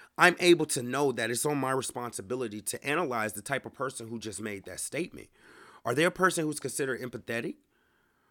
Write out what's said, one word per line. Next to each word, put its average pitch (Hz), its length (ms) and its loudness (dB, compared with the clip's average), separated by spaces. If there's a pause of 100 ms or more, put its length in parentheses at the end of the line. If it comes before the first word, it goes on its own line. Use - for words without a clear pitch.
(180)
I'm 175 220 8
able 170 260 8
to 131 160 -2
know 135 300 2
that 117 180 -2
it's 123 160 0
on 147 100 2
my 131 140 0
responsibility 120 920 -4
to - 240 -8
analyze 127 480 0
the 104 80 -12
type 131 240 -4
of 117 80 -12
person 123 360 -8
who 117 100 -8
just 107 240 -10
made 101 240 -8
that 92 140 -12
statement. 139 500 -8 (560)
Are 120 80 2
they 151 100 4
a 180 60 4
person 175 340 4
who's 151 160 -4
considered 131 400 -4
empathetic? 120 540 -6 (760)